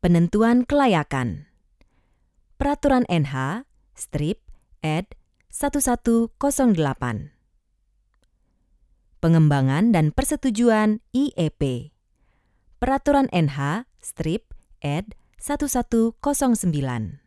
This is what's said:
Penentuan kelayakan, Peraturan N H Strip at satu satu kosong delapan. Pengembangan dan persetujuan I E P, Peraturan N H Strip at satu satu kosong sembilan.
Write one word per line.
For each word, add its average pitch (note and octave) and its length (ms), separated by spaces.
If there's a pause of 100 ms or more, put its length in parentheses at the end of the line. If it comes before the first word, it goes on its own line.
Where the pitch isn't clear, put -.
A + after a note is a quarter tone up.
Penentuan G#3 640
kelayakan, D3 800 (1120)
Peraturan C#4 480
N D3 240
H C#3 320 (320)
Strip - 480 (400)
at D#3+ 320 (320)
satu C#4+ 320
satu A#3 560
kosong C4 400
delapan. C3+ 560 (1900)
Pengembangan D#3 760
dan D#3 160
persetujuan A3+ 1000
I C4+ 240
E D#3+ 160
P, C3 400 (920)
Peraturan C4+ 480
N D3+ 240
H D3 320 (160)
Strip - 480 (320)
at E3 320 (240)
satu C#4+ 320
satu A3+ 480
kosong C4+ 400
sembilan. C3+ 680